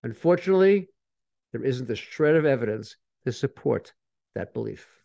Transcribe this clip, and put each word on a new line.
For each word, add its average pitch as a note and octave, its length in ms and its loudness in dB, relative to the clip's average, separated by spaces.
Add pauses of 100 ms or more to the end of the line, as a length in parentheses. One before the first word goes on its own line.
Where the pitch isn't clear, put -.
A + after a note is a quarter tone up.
Unfortunately, F#3 840 2 (640)
there A#2 120 -8
isn't B2+ 260 -4
a G#2+ 60 -4
shred D3+ 400 0
of D#3 80 2
evidence A2+ 520 -2 (280)
to B2 80 -4
support - 600 -4 (420)
that - 200 -10
belief. A2 320 -10 (180)